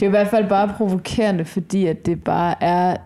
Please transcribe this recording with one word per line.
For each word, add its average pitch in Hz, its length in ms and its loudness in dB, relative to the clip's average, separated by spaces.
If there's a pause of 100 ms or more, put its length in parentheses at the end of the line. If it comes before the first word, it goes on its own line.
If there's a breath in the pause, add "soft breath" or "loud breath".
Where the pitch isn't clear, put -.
Det - 20 0
er 202 40 2
i 196 40 2
hvert 202 180 2
fald 214 200 2
bare 202 280 0
provokerende, 190 680 0
fordi 185 420 -2
at - 200 -4
det 170 180 -2
bare - 380 0
er 175 440 2